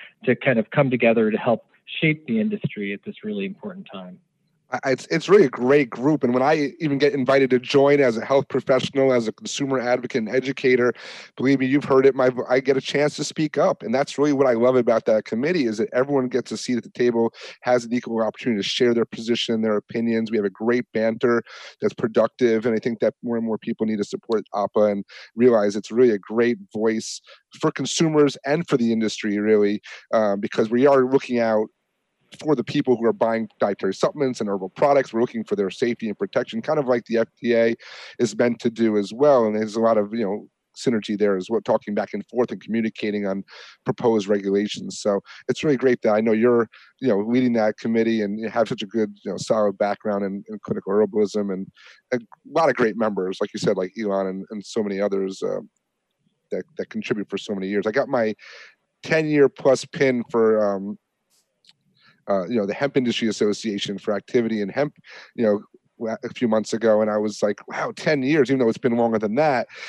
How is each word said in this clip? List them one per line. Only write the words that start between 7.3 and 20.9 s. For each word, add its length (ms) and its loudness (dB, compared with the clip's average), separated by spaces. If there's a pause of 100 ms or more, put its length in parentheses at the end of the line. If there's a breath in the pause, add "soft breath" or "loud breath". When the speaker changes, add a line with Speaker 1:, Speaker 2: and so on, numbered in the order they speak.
Speaker 2:
to 100 2
join 420 4
as 180 2
a 80 -6
health 220 2
professional, 680 0
as 120 0
a 60 -4
consumer 480 -4
advocate 380 -2
and 100 -4
educator, 640 2 (440 loud breath)
believe 240 2
me, 40 0
you've 200 2
heard 200 4
it, 100 6
my, 160 2 (200)
I 100 4
get 160 2
a 60 0
chance 340 -2
to 80 -4
speak 320 -4
up. 260 0
And 120 -4
that's 240 -2
really 160 2
what 120 2
I 60 4
love 240 4
about 300 2
that 180 2
committee, 400 -2
is 140 -2
that 160 -2
everyone 340 0
gets 240 -4
a 60 -8
seat 180 -4
at 60 -4
the 80 -18
table, 420 0 (300 loud breath)
has 240 0
an 80 -4
equal 280 -4
opportunity 380 -2
to 80 -4
share 240 2
their 140 0
position, 560 -4
their 160 0
opinions. 520 -2
We 60 -2
have 80 0
a 60 0
great 420 -2